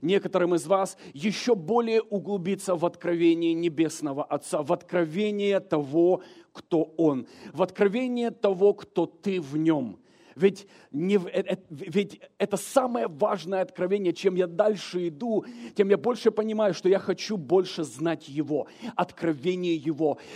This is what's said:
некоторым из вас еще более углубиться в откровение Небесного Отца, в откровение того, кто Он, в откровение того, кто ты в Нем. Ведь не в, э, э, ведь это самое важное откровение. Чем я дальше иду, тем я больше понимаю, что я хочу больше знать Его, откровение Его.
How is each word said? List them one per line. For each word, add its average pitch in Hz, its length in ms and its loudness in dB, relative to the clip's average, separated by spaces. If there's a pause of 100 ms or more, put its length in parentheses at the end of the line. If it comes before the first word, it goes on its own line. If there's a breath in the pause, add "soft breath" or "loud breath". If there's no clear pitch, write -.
некоторым 180 520 2
из 151 120 0
вас 190 320 0 (160 loud breath)
еще 208 400 0
более 226 480 2
углубиться 190 720 -4
в 165 100 0
откровение 170 720 2
Небесного 151 680 -2
Отца, 147 400 -2
в 143 100 -2
откровение 196 880 0
того, 170 600 2 (300 loud breath)
кто - 460 -2
Он, 139 280 2 (260 loud breath)
в 151 100 -2
откровение 233 680 0
того, 202 440 2
кто - 320 -2
ты 185 340 -4
в 143 160 -6
Нем. 147 420 0 (360 soft breath)
Ведь 190 320 2 (260 loud breath)
не 185 260 2
в, 175 80 -2
э, 190 200 -2
э, 190 100 -2 (140)
ведь 170 500 -4 (180)
это 202 180 0
самое 240 500 0
важное 190 560 -2
откровение. 180 500 -2
Чем 185 240 0
я 180 100 4
дальше 180 600 -2
иду, 202 360 -4 (300 loud breath)
тем 196 160 2
я 196 60 8
больше 220 340 0
понимаю, 214 440 0
что - 140 0
я 190 100 6
хочу 202 380 -4
больше 170 480 0
знать 151 440 -4
Его, 143 380 -4 (300 loud breath)
откровение 170 760 -2
Его. 147 440 -2 (180 loud breath)